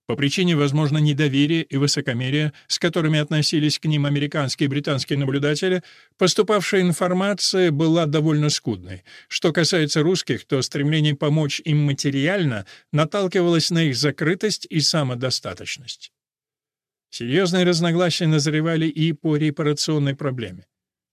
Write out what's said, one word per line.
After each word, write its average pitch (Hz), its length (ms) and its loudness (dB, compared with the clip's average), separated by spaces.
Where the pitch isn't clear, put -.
По 117 80 -2
причине, 165 400 2
возможно, 147 420 2
недоверия 151 640 2
и - 160 -4
высокомерия, 139 760 0
с - 140 -4
которыми 160 400 0
относились 151 580 0
к - 80 -8
ним 147 220 0
американские 143 580 -2
и 139 40 0
британские 143 500 -2
наблюдатели, 147 640 0
поступавшая 196 640 2
информация 185 880 0
была 160 380 2
довольно 151 420 2
скудной. 92 540 -6
Что - 260 -2
касается 156 480 0
русских, 156 440 0
то 135 180 0
стремление 151 500 0
помочь 147 500 -2
им 151 200 2
материально 139 840 -2
наталкивалось 175 760 0
на 165 140 0
их 135 120 0
закрытость 160 720 -2
и 165 120 -4
самодостаточность. 123 1300 -4
Серьезные 175 520 0
разногласия 175 640 2
назревали 156 600 0
и 156 260 0
по 151 220 -2
репарационной 147 800 0
проблеме. 117 500 -8